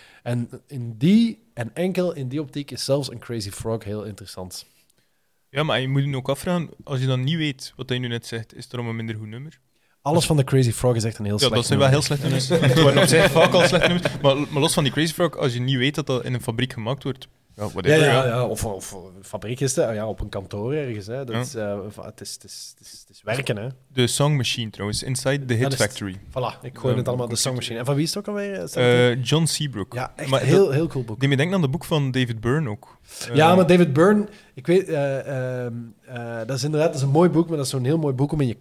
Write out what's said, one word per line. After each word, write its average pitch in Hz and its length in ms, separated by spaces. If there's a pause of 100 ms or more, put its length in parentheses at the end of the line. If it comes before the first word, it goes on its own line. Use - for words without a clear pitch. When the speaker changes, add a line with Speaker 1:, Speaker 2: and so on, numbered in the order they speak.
(220)
Speaker 1:
En 120 260 (180)
in 120 320
die, 214 440 (120)
en 113 200
enkel 180 400
in 135 140
die 139 120
optiek 143 300
is 123 140
zelfs 139 260
een 120 80
Crazy 107 320
Frog 113 340
heel 104 200
interessant. 95 640 (840)
Speaker 2:
Ja, 139 120
maar 123 180
je 131 80
moet 139 160
je 139 120
ook 127 120
afvragen, 170 400 (160)
als 131 160
je 131 60
dan 127 180
niet 160 120
weet 147 400
wat 135 120
hij 123 100
nu 123 100
net 117 180
zegt, 113 280
is - 80
het - 100
daarom 120 180
een 113 60
minder 113 200
goed 107 120
nummer? 131 320 (420)
Speaker 1:
Alles 160 240
van 156 100
de 135 80
Crazy 131 280
Frog 123 220
is 113 100
echt 113 140
een 107 60
heel 101 100
Speaker 2:
Ja, 104 40
Speaker 1:
slecht 120 160
Speaker 2:
dat 120 120
zijn 139 120
wel 139 100
Speaker 1:
nummer. 143 200
Speaker 2:
heel 151 80
slechte 131 320
nummers. 165 260
<laughs> - 0
Het 160 80
waren 190 200
op 175 60
zich 170 220
vaak 165 220
al 180 140
slechte 160 220
nummers. 170 340
Maar, 139 140
maar 143 260
los 160 120
van 170 100
die 131 80
Crazy 156 200
Frog, 170 260
als 131 140
je 123 80
niet 131 160
weet 135 180
dat 151 120
dat 123 180
in 127 100
een 120 80
fabriek 123 300
gemaakt 120 300
wordt, - 260 (260)
ja, 104 140
whatever, 95 300
Speaker 1:
Ja, 151 60
ja, 135 80 (120)
Speaker 2:
ja. - 20
Speaker 1:
ja. 120 200
Of, 107 180
of 98 320 (260)
fabriek 104 380
is 135 160
het, 117 180
ja, 107 140
op 101 120
een 107 80
kantoor 101 440
ergens. 123 340
Hè. 127 180
Dat 117 100
Speaker 2:
Ja. 117 60
Speaker 1:
is, 127 140
eh, 104 240 (100)
va-, 104 160
het - 160
is, - 120
het - 120
is, - 340
het - 80
is, - 140
het - 160
is - 60
werken, 120 340
hè. 107 120 (240)
Speaker 2:
De 123 140
Song 143 300
Machine 117 340
trouwens, 104 320
Inside 135 420
the 120 100
Hit 113 80
Speaker 1:
Dat 135 100
is 127 60
het. 110 100
Speaker 2:
Factory. 95 260
Speaker 1:
Voilà, 113 480
ik 131 160
gooi 127 140
Speaker 2:
Ja, 117 60
Speaker 1:
het 123 100
allemaal, 123 200
de 117 60
Speaker 2:
computer. - 40
Speaker 1:
Song 131 160
Machine. 117 240
En 120 60
van 139 100
wie 147 100
is 160 100
het 202 40
ook 208 100
alweer? 202 240
Is 190 60 (140)
dat - 40
Speaker 2:
Eh, 123 480
John 147 200
Seabrook. 127 500
Speaker 1:
Ja, 123 220
echt 135 140
Speaker 2:
Maar 135 100
Speaker 1:
heel, 175 240
Speaker 2:
dat 143 100
Speaker 1:
heel 160 120
cool 131 180
boek. 110 160
Speaker 2:
die 139 80
me 143 80
denkt 170 180
aan 190 60
de 143 80
boek 135 160
van 147 260
David 120 300
Byrne 131 300
ook. - 280 (340)
Speaker 1:
Ja, 151 180
Speaker 2:
Eh, 185 60
Speaker 1:
maar 180 100
David 175 260
Byrne, 208 360 (260)
ik 127 120
weet, 185 220
eh, 135 800
ehm, 117 80 (300)
eh, 117 420
dat 135 100
is 127 80
inderdaad, 151 240
dat - 80
is 131 60
een 139 100
mooi 170 180
boek, 165 180
maar 165 80
dat 143 100
is - 60
zo'n 131 120
heel 151 140
mooi 147 160
boek 139 180
om 156 80
in 135 60
je 107 140